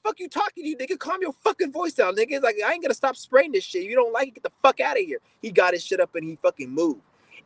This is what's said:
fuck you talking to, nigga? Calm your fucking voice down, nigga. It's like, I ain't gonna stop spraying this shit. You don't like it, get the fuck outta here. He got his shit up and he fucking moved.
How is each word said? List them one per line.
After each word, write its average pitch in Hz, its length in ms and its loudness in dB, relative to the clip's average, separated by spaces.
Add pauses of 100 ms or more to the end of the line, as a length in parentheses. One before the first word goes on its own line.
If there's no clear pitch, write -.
fuck 427 180 -4
you 359 80 -10
talking 370 360 -4
to, 269 200 -6
nigga? 320 140 -6
Calm 370 240 -6
your 320 100 -4
fucking 359 400 -2
voice 330 220 -4
down, 190 200 2
nigga. 226 180 0
It's 277 120 0
like, 233 120 2 (100)
I 269 60 2
ain't 339 100 -4
gonna 269 120 0
stop 254 220 -2
spraying 277 360 4
this 196 120 0
shit. 180 200 -6
You 214 100 -6
don't 240 180 4
like 269 160 0
it, 233 60 -18
get - 80 -20
the - 100 -6 (100)
fuck 269 180 6
outta 269 200 0
here. 151 200 -4 (200)
He 220 100 -10
got 180 220 4
his 175 120 -2
shit 185 160 -2
up 170 140 0
and 165 140 -6
he 160 80 -12
fucking 147 340 -2
moved. 143 300 0 (460)